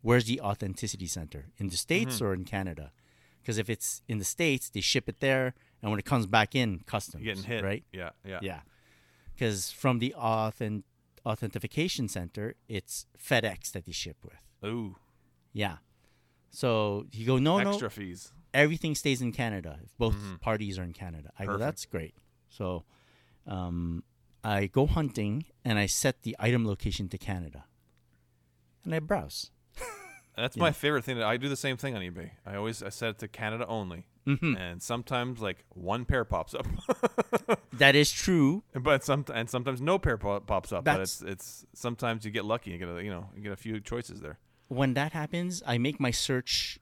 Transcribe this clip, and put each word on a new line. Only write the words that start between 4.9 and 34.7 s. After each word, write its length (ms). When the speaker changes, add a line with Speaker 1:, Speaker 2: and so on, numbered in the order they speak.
Speaker 1:
it 140
there, 320
and 100
when 80
it 60
comes 220
back 280
in, 300
customs, 380
Speaker 2:
You're 120
getting 140
hit. 140
Speaker 1:
right? 200
Speaker 2:
Yeah, 160
yeah. 160
Speaker 1:
Yeah. 180
'Cause 320
from 280
the 180
authent-, 640
authentication 840
center, 460
it's 380
FedEx 540
that 140
they 80
ship 300
with. 460
Speaker 2:
Ooh. 280
Speaker 1:
Yeah. 240
So 640
you 120
go, 120
"No, 220
no. 120
Speaker 2:
Extra 180
fees. 440
Speaker 1:
Everything 420
stays 260
in 100
Canada 520
if 140
both 180
Speaker 2:
Mm-hmm. 200
Speaker 1:
parties 420
are 60
in 100
Canada." 460
I 60
go, 80
Speaker 2:
Perfect. 120
Speaker 1:
"That's 200
great." 300
So, 380
um, 580
I 220
go 200
hunting, 580
and 120
I 100
set 340
the 180
item 260
location 440
to 80
Canada. 480
And 100
I 40
browse. 520
<laughs> 640
Speaker 2:
That's 180
Speaker 1:
Yeah. 80
Speaker 2:
my 80
favorite 320
thing. 180
I 140
do 140
the 80
same 180
thing 220
on 40
eBay. 300
I 100
always, 260
I 80
set 200
it 100
to 80
Canada 400
only. 380
Speaker 1:
Mm-hmm. 300
Speaker 2:
And 260